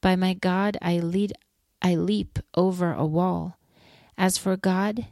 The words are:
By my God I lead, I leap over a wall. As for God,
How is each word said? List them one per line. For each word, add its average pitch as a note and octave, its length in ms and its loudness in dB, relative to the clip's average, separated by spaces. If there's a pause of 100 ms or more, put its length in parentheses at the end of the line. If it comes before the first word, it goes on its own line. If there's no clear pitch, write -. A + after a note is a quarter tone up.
By F#3 140 4
my F#3 180 2
God F#3+ 480 0
I E3+ 180 0
lead, F#3+ 340 -2 (480)
I F3+ 140 2
leap F#3 440 -2 (160)
over F3+ 380 2
a D3 120 -2
wall. E3+ 520 -2 (600)
As F#3 200 2
for F#3+ 200 -2
God, G3 540 0